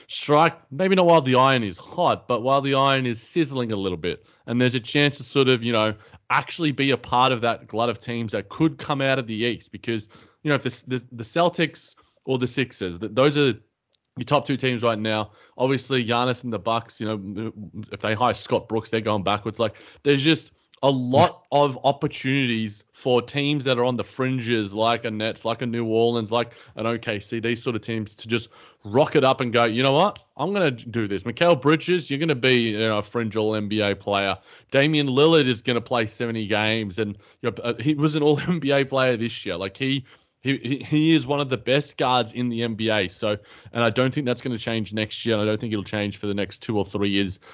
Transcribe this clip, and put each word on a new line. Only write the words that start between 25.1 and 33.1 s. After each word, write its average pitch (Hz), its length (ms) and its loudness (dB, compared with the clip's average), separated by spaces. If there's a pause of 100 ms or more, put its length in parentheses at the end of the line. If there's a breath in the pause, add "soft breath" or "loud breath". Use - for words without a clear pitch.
Nets, 107 340 -6
like 113 180 -4
a 123 40 -4
New 117 200 -2
Orleans, 113 440 0
like 117 220 0 (240 loud breath)
an 110 100 -4
O 117 120 -2
K 110 200 -6
C, 113 220 -8
these 117 220 -2
sort 123 140 -4
of 107 60 -6
teams 110 320 -6
to - 140 -16
just 117 220 -2 (340 loud breath)
rock 123 320 2
it 135 80 4
up 131 160 4
and 120 140 -2
go, 117 100 6
"You 117 180 0
know 135 100 4
what? 185 260 2 (180)
I'm 165 160 -4
gonna 180 180 0
do 113 380 -4
this." 98 140 -4
Mikal 151 380 2
Bridges, 156 500 0
you're 139 100 -4
gonna 160 140 0
be, 120 380 4
you 104 60 -4
know, 110 200 2
a 104 40 -2
fringe 110 340 -4